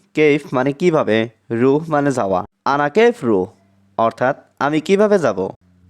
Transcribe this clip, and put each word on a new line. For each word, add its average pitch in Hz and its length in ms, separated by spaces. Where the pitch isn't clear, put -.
কেফ 151 260
মানে 127 140
কিভাবে, 135 380
রুহ 131 300
মানে 143 260
যাওয়া। 95 220
আনা 147 320
কেফ 233 200
রুহ, 95 180
অর্থাৎ 120 360
আমি 147 220
কিভাবে 196 380
যাব? 113 200